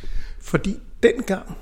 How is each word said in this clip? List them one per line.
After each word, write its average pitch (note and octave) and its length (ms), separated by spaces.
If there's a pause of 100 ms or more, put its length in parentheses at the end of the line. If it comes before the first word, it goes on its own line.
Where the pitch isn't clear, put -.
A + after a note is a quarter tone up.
(400)
Fordi - 360 (280)
dengang, A#3 580